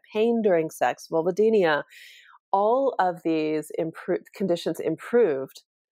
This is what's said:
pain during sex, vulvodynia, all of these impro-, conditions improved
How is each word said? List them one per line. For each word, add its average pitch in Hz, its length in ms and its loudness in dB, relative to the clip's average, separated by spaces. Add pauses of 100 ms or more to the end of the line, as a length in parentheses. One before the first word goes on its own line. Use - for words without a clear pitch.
(140)
pain 226 300 2
during 170 260 2
sex, - 420 -4
vulvodynia, 175 720 2 (720)
all 240 460 2
of 180 260 -2
these 156 540 -2
impro-, 165 440 -6 (120)
conditions 170 440 -2
improved 160 840 0 (280)